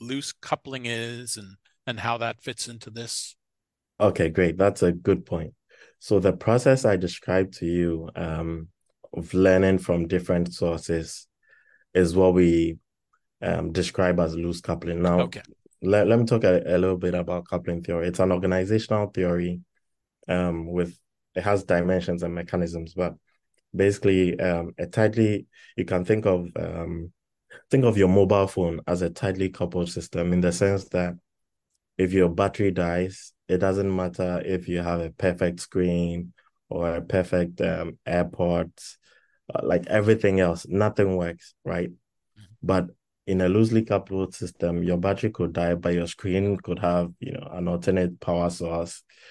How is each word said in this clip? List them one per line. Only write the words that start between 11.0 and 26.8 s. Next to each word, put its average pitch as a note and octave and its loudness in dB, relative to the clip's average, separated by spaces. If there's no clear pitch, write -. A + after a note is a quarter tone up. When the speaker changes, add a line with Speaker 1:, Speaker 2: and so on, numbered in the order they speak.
Speaker 2:
is F2 4
what F#2 6
we, E2+ 4
um, E2 -4
describe F2+ 0
as E2 0
loose E2+ -6
coupling. E2+ -4
Now, F2 4
Speaker 1:
Okay. F2 -4
Speaker 2:
let, G2 4
let A2+ 4
me A#2+ 4
talk A2+ 2
a, F2+ 4
a F2 2
little F#2 2
bit F2+ -2
about F2 -4
coupling F2 -4
theory. F2 -2
It's F2 -4
an F#2 4
organizational F#2+ 0
theory, F2 -2
um, F2 -2
with, F2 -4
it F2+ -2
has G2+ 0
dimensions F2 0
and E2+ -6
mechanisms, E2+ -6
but F2+ -4
basically, F#2+ 2
um, E2+ -2
a F2 -4
tightly, A2 2
you F#2+ -2
can F2+ -2
think G#2+ 0
of, F2+ 2
um, E2+ -8